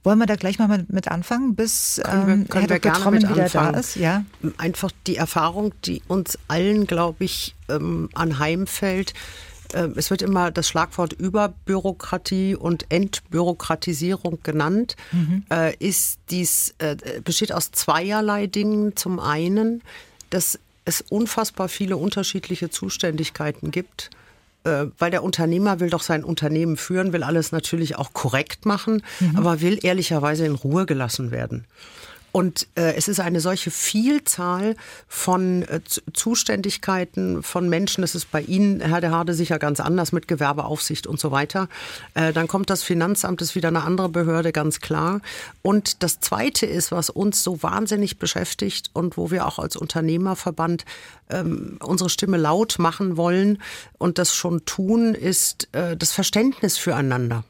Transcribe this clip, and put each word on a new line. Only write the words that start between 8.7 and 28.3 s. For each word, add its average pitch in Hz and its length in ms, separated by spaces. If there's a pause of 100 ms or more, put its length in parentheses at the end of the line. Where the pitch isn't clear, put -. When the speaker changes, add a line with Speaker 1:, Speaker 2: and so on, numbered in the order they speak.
Speaker 2:
äh, 170 240
es 156 120
wird 196 120
immer 185 300
das 165 180
Schlagwort 170 420
Überbürokratie 190 1400
und 170 300 (600)
Entbürokratisierung 170 960
genannt, 160 520 (160)
Speaker 1:
Mhm. 175 400
Speaker 2:
äh, 160 260
ist - 420 (100)
dies, - 500
äh, 151 160 (280)
besteht - 280
aus - 200
zweierlei 208 760
Dingen. 208 480
Zum 180 240
einen, 196 640 (480)
dass - 300 (260)
es - 160
unfassbar 214 680
viele 190 280
unterschiedliche 180 720
Zuständigkeiten 156 1000
gibt, - 380 (540)
äh, 147 220 (120)
weil 170 140
der 180 120
Unternehmer 180 580
will 175 80
doch 170 140
sein 156 200
Unternehmen 156 540
führen, 185 360
will 165 100
alles 156 280
natürlich 165 460
auch - 160
korrekt - 520